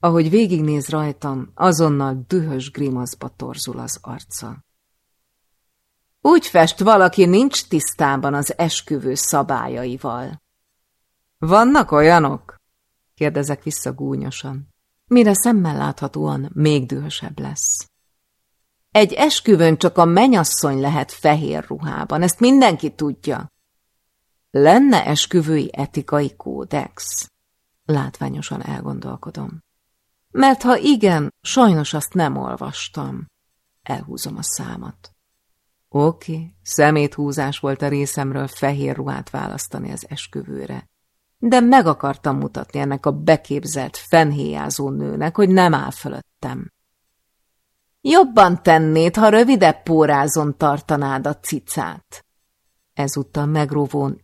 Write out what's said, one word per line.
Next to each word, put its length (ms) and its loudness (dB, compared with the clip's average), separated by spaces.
Ahogy 300 2
végignéz 580 0
rajtam, 640 -6
azonnal 720 0
dühös 440 -4
grimaszba 580 -6
torzul 500 -12
az 220 -12
arca. 640 -16
Úgy 260 4
fest, 320 2
valaki 460 4
nincs 440 2
tisztában 640 -2
az 240 -6
esküvő 560 -4
szabályaival. 1300 -6
Vannak 520 4
olyanok? 680 4
Kérdezek 480 -4
vissza 300 -8
gúnyosan, 760 -10
mire 280 6
szemmel 420 0
láthatóan 800 -6
még 320 2
dühösebb 520 -10
lesz. 520 -4
Egy 220 6
esküvőn 640 4
csak 220 0
a 60 8
menyasszony 760 2
lehet 320 -4
fehér 540 0
ruhában, 560 -6
ezt 180 0
mindenki 540 4
tudja. 540 -6
Lenne 560 6
esküvői 680 -2
etikai 640 -6
kódex? 880 -10
Látványosan 760 -6
elgondolkodom. 1000 -12
Mert 320 2
ha 140 2
igen, 640 2
sajnos 540 2
azt 200 -8
nem 220 0
olvastam. 920 -10
Elhúzom 540 -12
a 60 -12
számat. 680 -12
Oké, 760 -2
szeméthúzás 960 0
volt 240 -4
a 60 -2
részemről 580 -4
fehér 500 -4
ruhát 340 -10
választani 600 -10
az 160 -14
esküvőre. 800 -12
De 220 4
meg 260 6
akartam 520 -2
mutatni 400 -8
ennek 280 -4
a 60 0
beképzelt, 840 -2
fenhéjázó 920 0
nőnek, 460 -6
hogy 120 4
nem 260 4
áll 160 -4
fölöttem. 840 -12
Jobban 640 4
tennéd, 540 4
ha 120 6
rövidebb 540 4
pórázon 760 0
tartanád 720 -2
a 100 -6
cicát. 880 -10
Ezúttal 540 -6
megróvón 760 -2